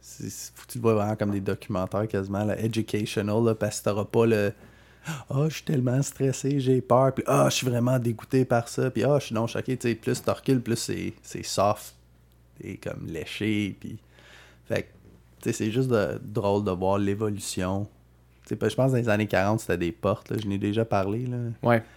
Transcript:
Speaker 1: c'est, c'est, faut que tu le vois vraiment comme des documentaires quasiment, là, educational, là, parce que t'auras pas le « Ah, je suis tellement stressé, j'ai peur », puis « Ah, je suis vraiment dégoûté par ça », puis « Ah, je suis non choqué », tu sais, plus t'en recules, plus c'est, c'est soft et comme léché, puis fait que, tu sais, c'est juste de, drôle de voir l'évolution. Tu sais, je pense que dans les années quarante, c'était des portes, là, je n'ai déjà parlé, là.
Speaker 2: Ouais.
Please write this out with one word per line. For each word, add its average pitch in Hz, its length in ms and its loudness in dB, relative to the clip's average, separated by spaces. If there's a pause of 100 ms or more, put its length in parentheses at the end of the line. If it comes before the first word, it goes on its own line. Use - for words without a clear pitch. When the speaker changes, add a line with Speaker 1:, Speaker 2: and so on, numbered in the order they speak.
Speaker 1:
c'est, - 300 -14
c'est, - 240 -14
faut - 120 -20
que - 60 -16
tu 127 60 -10
le 117 40 -8
vois 113 120 4
vraiment 107 220 0
comme 104 140 0
des 101 100 0
documentaires 95 680 -2
quasiment, 98 360 -2
là, 104 160 -2
educational, 107 840 0
là, 113 100 4
parce 107 260 -4
que - 100 -6
t'auras 101 140 0
pas 117 220 4
le « 104 260 2 (800)
Ah, 135 180 2
je 151 60 -6
suis - 100 -12
tellement 127 380 0
stressé, 135 580 -2
j'ai 127 200 4
peur », 127 340 6
puis « - 120 -2
Ah, 139 240 4
je - 60 0
suis 123 100 -2
vraiment 123 320 2
dégoûté 120 460 0
par 117 240 2
ça », 127 220 -2
puis « 113 140 0
Ah, 143 160 4
je - 60 -6
suis - 80 -6
non 110 120 0
choqué », 113 320 -4
tu 123 100 -2
sais, 117 60 2
plus 123 280 -2
t'en - 120 0
recules, 131 260 0
plus 113 160 -2
c'est, 92 360 -6 (100)
c'est - 220 -12
soft - 500 0 (680)
et 98 140 -10
comme - 320 -10
léché, 101 720 -4
puis - 180 -12 (680)
fait 101 160 -2
que, - 20 -20 (560)
tu 117 80 -2
sais, - 20 2
c'est 110 200 -2
juste 131 160 0
de, 107 340 2
drôle 104 420 0
de 98 60 0
voir 92 280 0
l'évolution. 101 880 -2 (580)
Tu - 140 -6
sais, 110 100 2
je - 60 -2
pense 135 160 4
que 127 40 4
dans 117 60 2
les 120 60 0
années 104 180 4
quarante, 101 340 2
c'était 92 180 -2
des 87 140 0
portes, - 380 -2
là, 113 100 -2
je 104 60 -6
n'ai 98 120 -2
déjà 104 260 0
parlé, 101 420 -2
là. 123 100 -6 (280)
Speaker 2:
Ouais. 120 180 4 (140)